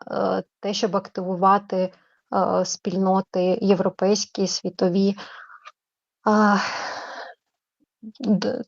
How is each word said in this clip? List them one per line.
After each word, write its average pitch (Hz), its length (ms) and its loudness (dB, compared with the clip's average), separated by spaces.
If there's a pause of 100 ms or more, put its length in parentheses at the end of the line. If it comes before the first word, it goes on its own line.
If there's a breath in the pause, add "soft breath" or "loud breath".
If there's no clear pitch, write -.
(100)
е, 190 320 0 (180)
те, 202 140 -4
щоб 196 220 0
активувати, 190 960 0 (420 soft breath)
е, 185 300 2
спільноти 185 1000 0
європейські, 190 840 2
світові. 190 720 0 (1080 loud breath)
А, 208 320 4 (1600 loud breath)
д-, 208 480 0